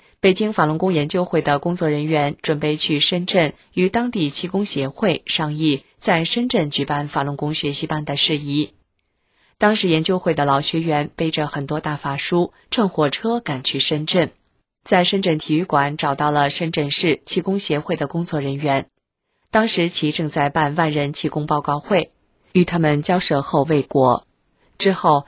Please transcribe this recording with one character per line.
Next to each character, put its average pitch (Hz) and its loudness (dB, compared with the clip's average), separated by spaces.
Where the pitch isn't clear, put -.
北 190 4
京 214 0
法 165 2
轮 156 0
功 185 0
研 147 0
究 180 0
会 165 0
的 147 2
工 175 -2
作 175 -2
人 147 -2
员 147 0
准 151 0
备 151 0
去 151 0
深 180 0
圳 165 2
与 180 2
当 240 -2
地 156 -2
气 - -4
功 196 -2
协 139 -2
会 175 -2
商 151 -2
议 151 0
在 170 0
深 240 0
圳 170 0
举 143 -2
办 147 -4
法 139 -2
轮 143 -6
功 147 -4
学 147 -2
习 151 -4
班 151 -4
的 143 -6
事 147 0
宜。 143 -4
当 214 4
时 196 0
研 160 2
究 180 0
会 170 0
的 147 0
老 139 2
学 160 -2
员 151 -2
背 160 -2
着 151 -2
很 139 -6
多 151 -4
大 151 -4
法 143 -6
书， 175 0
乘 208 2
火 151 0
车 233 -2
赶 135 -8
去 - -2
深 151 0
圳， 170 2
在 180 4
深 196 0
圳 160 0
体 151 0
育 175 2
馆 143 0
找 143 -2
到 147 0
了 143 2
深 165 -2
圳 147 0
市 151 2
气 - 0
功 190 -2
协 147 0
会 165 -4
的 147 -4
工 170 -2
作 160 -4
人 139 -4
员。 139 -2
当 220 2
时 175 2
其 156 -2
正 156 -2
在 147 0
办 147 0
万 165 2
人 147 -2
气 - -2
功 151 -4
报 151 0
告 147 -2
会， 170 0
与 180 6
他 175 -2
们 147 2
交 180 2
涉 147 0
后 143 0
未 147 2
果。 131 2
之 196 4
后， 156 2